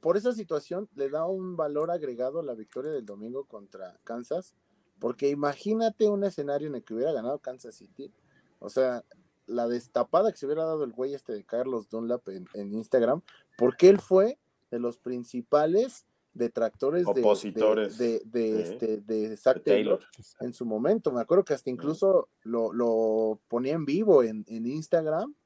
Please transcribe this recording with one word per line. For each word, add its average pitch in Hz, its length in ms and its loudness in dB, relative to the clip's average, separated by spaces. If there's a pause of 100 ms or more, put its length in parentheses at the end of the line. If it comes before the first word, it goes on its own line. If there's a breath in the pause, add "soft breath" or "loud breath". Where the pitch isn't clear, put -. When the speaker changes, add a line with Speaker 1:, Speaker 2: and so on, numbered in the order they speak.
Speaker 1:
por 175 160 4
esa 240 160 0
situación 185 600 -6
le 139 140 -2
da 156 160 -4
un 185 300 -6
valor 151 340 -2
agregado 139 520 -2
a - 20 -6
la 131 100 -6
victoria 127 380 -8
del 131 140 -6
domingo 110 400 -10
contra 95 580 -18
Kansas, 120 500 -6 (460)
porque 120 300 -2
imagínate 208 800 0
un 202 160 0
escenario 147 420 -4
en 143 80 -8
el 117 80 -10
que - 100 -12
hubiera 135 200 -2
ganado 127 260 -4
Kansas 127 360 -14
City, - 360 -18 (480)
o 104 100 -12
sea, 127 340 0 (440)
la 117 220 -2
destapada 123 640 0
que - 40 -14
se - 80 -10
hubiera 151 200 -2
dado 156 180 -2
el 123 80 -6
güey 131 220 -6
este 135 200 -10
de 104 120 -8
Carlos 120 440 -4
Dunlap 117 380 -6
en, 95 180 -12 (100)
en 101 180 -8
Instagram, 117 480 2 (360 soft breath)
porque 131 320 6
él 196 100 8
fue 196 380 4 (340)
de 120 80 -4
los 120 180 -6
principales 147 1080 -2 (280)
detractores 120 720 -2
de, 107 160 2
Speaker 2:
Opositores. 107 760 2
Speaker 1:
de, 117 280 0
de, 113 260 -2
de, 107 140 0
Speaker 2:
Sí. 87 80 -4
Speaker 1:
este, 110 280 -2
de 107 360 -4
Zach - 200 4
Speaker 2:
De - 40 -12
Taylor. 104 380 2
Speaker 1:
Taylor - 260 -20 (160)
en 123 120 -8
su 123 120 -8
momento. 135 480 0
Me 120 80 -2
acuerdo 175 240 4
que 156 80 0
hasta 135 160 -6
incluso 151 400 0
Speaker 2:
Ujú. 185 180 4 (160)
Speaker 1:
lo, 113 300 -2
lo 113 760 2
ponía 127 260 -2
en 160 120 -2
vivo 165 380 6
en, 110 240 -2
en 113 180 -8
Instagram 160 680 -2 (120)